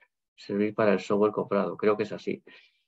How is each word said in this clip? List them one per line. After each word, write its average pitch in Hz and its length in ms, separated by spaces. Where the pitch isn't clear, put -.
servir 104 380
para 107 200
el 92 60
software 104 320
comprado. 95 460
Creo 104 180
que 107 80
es 101 80
así. - 320